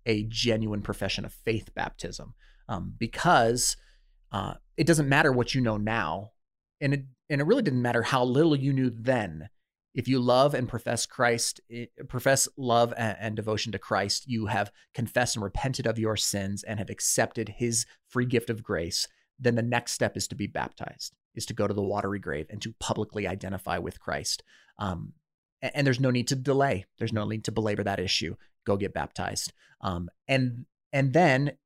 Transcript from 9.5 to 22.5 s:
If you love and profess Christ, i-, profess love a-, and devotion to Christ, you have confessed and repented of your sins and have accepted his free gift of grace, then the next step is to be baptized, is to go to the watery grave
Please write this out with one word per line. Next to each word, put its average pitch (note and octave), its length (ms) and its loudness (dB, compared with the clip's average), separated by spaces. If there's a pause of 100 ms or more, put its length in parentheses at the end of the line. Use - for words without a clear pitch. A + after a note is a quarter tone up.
If C3 140 -4
you C3 120 4
love B2+ 320 6
and B2+ 160 0
profess A#2+ 380 -4
Christ, A#2+ 540 0 (120)
i-, A#2+ 160 -10 (180)
profess C3+ 400 2 (120)
love A#2+ 340 4
a-, A#2 80 -6 (220)
and A2 120 -4
devotion A2 380 -2
to G2 60 -4
Christ, G2+ 500 -2
you A2+ 180 -2
have G2+ 240 -2 (220)
confessed A#2+ 440 0
and A2 60 -4
repented A#2+ 440 -4
of A2+ 120 0
your A2 200 0
sins G2 440 -2
and G#2+ 160 -6
have G2+ 120 -6
accepted - 580 -2
his A#2 380 -2 (200)
free B2+ 200 0
gift B2 240 0
of A2 120 -4
grace, E2+ 460 -4 (320)
then A#2+ 140 2
the A#2 80 2
next A#2+ 300 -2
step A2 240 -2
is G#2 120 -6
to - 60 -10
be G2+ 120 -6
baptized, - 680 -10 (200)
is - 120 -8
to A2+ 80 -6
go G#2 120 0
to G#2 60 0
the G2+ 100 -2
watery G2+ 360 -2
grave D#2 320 -6